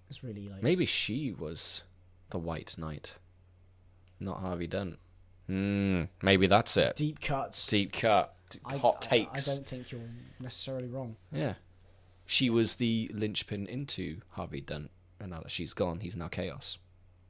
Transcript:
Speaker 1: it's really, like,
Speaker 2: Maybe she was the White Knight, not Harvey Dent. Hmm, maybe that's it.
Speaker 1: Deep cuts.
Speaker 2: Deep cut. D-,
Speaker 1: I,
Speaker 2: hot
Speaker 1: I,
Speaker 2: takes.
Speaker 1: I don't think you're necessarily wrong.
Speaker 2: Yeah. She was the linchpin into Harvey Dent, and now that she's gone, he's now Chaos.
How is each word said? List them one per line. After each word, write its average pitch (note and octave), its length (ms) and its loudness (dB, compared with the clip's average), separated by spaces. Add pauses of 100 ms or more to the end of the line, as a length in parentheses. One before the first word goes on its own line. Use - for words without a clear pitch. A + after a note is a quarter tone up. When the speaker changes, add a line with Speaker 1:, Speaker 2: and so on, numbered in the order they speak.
Speaker 1:
it's - 140 -14
really, G2+ 240 -8
like, G2 140 -12
Speaker 2:
Maybe D#3+ 240 4
she B2 460 0
was D#2+ 500 -6 (480)
the - 80 -4
White E2 400 -6
Knight, D#2 360 -8 (1040)
not G2 220 -6
Harvey F2 260 -4
Dent. F#2+ 320 -4 (480)
Hmm, F#2+ 560 2 (180)
maybe G2 260 8
that's G#2 300 6
it. D2+ 180 6
Speaker 1:
Deep D3+ 240 -2
cuts. C3+ 480 -2
Speaker 2:
Deep G2+ 260 4
cut. G#2 420 4 (140)
D-, - 160 -8
Speaker 1:
I, C#3 120 -6
Speaker 2:
hot B2 200 4
Speaker 1:
I, - 200 4
Speaker 2:
takes. C3+ 320 2
Speaker 1:
I C#3 60 2
don't C#3 120 -6
think B2+ 240 -10
you're A#2 180 -10 (300)
necessarily B2+ 480 -6
wrong. A#2+ 280 -8 (160)
Speaker 2:
Yeah. D3 240 -2 (720)
She B2+ 220 4
was A2+ 260 6
the A2+ 380 0
linchpin G#2 540 -2
into F#2 640 -6
Harvey D#2 320 -8
Dent, D2+ 280 -8 (300)
and G2+ 120 -10
now E2 100 -10
that - 100 -12
she's E2 220 -6
gone, F2 260 -2
he's G2 160 -8
now E2+ 120 -6
Chaos. - 500 -6 (520)